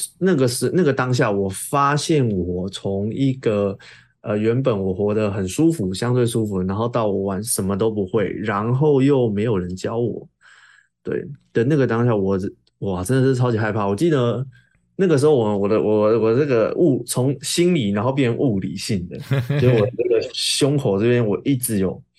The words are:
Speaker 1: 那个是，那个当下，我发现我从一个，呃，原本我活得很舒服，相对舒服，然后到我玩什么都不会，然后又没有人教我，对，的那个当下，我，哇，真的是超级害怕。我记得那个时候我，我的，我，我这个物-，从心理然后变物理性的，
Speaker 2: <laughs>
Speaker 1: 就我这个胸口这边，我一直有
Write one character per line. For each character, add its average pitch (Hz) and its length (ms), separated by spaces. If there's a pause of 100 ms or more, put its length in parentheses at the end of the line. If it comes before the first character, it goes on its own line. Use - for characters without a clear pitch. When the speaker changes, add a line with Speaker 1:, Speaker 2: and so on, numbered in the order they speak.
(180)
Speaker 1:
那 185 160
个 131 120
是， 123 280
那 180 80
个 143 100
当 127 220
下， 120 160
我 98 180
发 143 480
现 143 320
我 90 400
从 101 460
一 135 200
个， 101 440 (420)
呃， 107 160
原 113 240
本 123 180
我 95 140
活 101 220
得 107 160
很 95 180
舒 160 240
服， 95 220
相 120 180
对 123 140
舒 113 180
服， 101 160
然 95 160
后 113 100
到 120 200
我 98 160
玩 98 200
什 107 220
么 98 140
都 113 120
不 104 140
会， 98 240 (140)
然 107 320
后 143 260
又 131 300
没 101 140
有 117 120
人 90 180
教 110 240
我， 117 300 (720)
对， - 220 (300)
的 117 100
那 151 120
个 131 100
当 117 180
下， 120 100
我， 98 240 (420)
哇， 92 240
真 131 180
的 131 60
是 135 60
超 123 160
级 113 60
害 107 160
怕。 101 140
我 101 80
记 160 160
得 123 340 (520)
那 190 100
个 160 100
时 131 80
候 151 100
我， 107 240
我 98 100
的， 107 120
我， 107 400
我 110 160
这 147 80
个 113 300
物-， 156 320
从 131 340
心 175 320
理 110 200
然 104 120
后 131 80
变 127 240
物 113 220
理 85 180
性 95 320
的， - 80 (220)
Speaker 2:
<laughs> 143 220
Speaker 1:
就 127 100
我 120 80 (180)
这 120 120
个 113 260
胸 - 420
口 104 220
这 110 100
边， 120 160
我 101 200
一 139 120
直 120 220
有 92 240 (160)